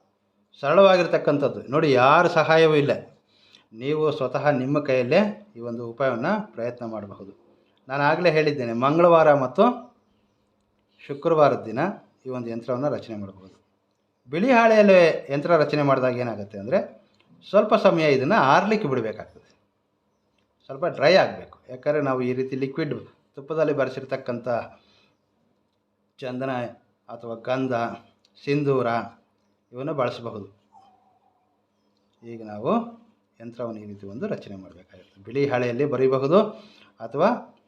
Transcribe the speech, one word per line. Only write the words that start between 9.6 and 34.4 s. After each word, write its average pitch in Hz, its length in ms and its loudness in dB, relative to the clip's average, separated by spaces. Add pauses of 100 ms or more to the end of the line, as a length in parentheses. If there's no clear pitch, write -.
ಶುಕ್ರವಾರದ 143 580 2
ದಿನ 113 140 -6 (460)
ಈ 127 40 -12
ಒಂದು 123 200 -8
ಯಂತ್ರವನ್ನ 123 400 -6
ರಚನೆ 110 260 -8
ಮಾಡಬಹುದು. 95 400 -16 (720)
ಬಿಳಿ 190 220 0
ಹಾಳೆಯಲ್ಲಿ 220 480 6 (340)
ಯಂತ್ರ 147 180 -2
ರಚನೆ 151 320 2
ಮಾಡಿದಾಗ 127 340 2
ಏನಾಗುತ್ತೆ 104 420 -8
ಅಂದರೆ, 131 200 -2 (720)
ಸ್ವಲ್ಪ 220 260 2
ಸಮಯ 170 380 2
ಇದನ್ನ 131 200 0
ಆರ್ಲಿಕ್ಕೆ 190 540 2
ಬಿಡಬೇಕಾಗ್ತದೆ, 110 600 -8 (1160)
ಸ್ವಲ್ಪ 139 200 -8
ಡ್ರೈ 147 280 2
ಆಗಬೇಕು. 123 460 0 (100)
ಯಾಕಂದರೆ 147 320 -4
ನಾವು 131 200 -2
ಈ 123 120 -2
ರೀತಿ 131 220 -6
ಲಿಕ್ವಿಡ್ 135 380 -6 (420)
ತುಪ್ಪದಲ್ಲಿ 151 380 -2
ಬೆರೆಸಿರ್ತಕ್ಕಂಥ 127 720 -6 (1700)
ಚಂದನ 131 320 -8 (580)
ಅಥವಾ 117 260 -14
ಗಂಧ, 127 380 -4 (680)
ಸಿಂಧೂರ 139 440 0 (840)
ಇವನ್ನು 135 220 -10
ಬಳಸಬಹುದು. 117 540 -6 (1800)
ಈಗ 117 200 -16
ನಾವು 107 280 -8 (720)
ಯಂತ್ರವನ್ನು 117 400 -12
ಈ 104 40 -18
ರೀತಿ 101 200 -16
ಒಂದು 120 220 -12
ರಚನೆ 104 280 -10